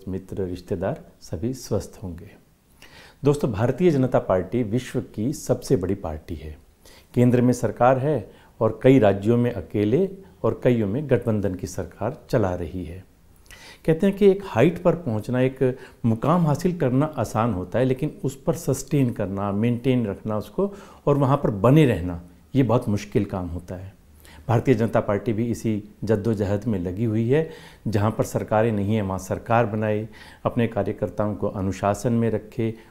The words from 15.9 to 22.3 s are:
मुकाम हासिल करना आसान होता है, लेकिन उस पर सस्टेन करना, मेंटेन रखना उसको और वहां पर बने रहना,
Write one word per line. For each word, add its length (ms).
मुकाम 420
हासिल 300
करना 400
आसान 360
होता 260
है, 60
लेकिन 380
उस 180
पर 120
सस्टेन 560
करना, 420
मेंटेन 540
रखना 320
उसको 360
और 100
वहां 200
पर 140
बने 340
रहना, 360